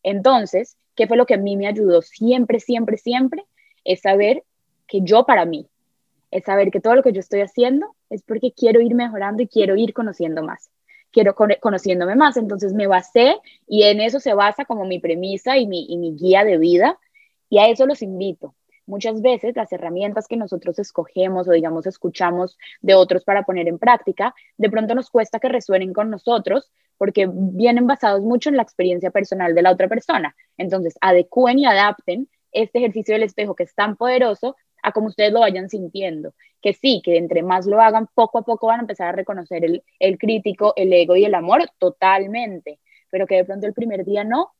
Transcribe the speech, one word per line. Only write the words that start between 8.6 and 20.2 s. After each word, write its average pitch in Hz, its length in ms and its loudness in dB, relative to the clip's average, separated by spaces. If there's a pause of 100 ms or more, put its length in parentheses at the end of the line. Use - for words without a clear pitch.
ir 233 160 2
mejorando 220 480 -4
y 220 40 -2
quiero 196 280 0
ir 214 180 -2
conociendo 165 500 -6
más, - 260 -14 (420)
quiero 214 240 2
cono-, - 240 2
conociéndome 185 560 -2
más. 277 220 4
Entonces 202 360 -4
me 202 140 -2
basé, 233 500 2 (280)
y 214 180 2
en 208 160 4
eso 226 200 -2
se 247 140 -2
basa 208 320 0
como 214 200 -8
mi 185 140 -6
premisa 190 580 -2
y 240 100 2
mi, 175 220 -6
y 170 80 -6
mi 165 180 -6
guía 185 300 4
de 196 120 2
vida, 175 420 2 (500)
y 214 100 2
a 208 80 8
eso 240 180 4
los 277 160 -2
invito. 190 540 -10 (300)
Muchas 220 360 -8
veces 240 340 0
las 220 180 -6
herramientas 185 540 -6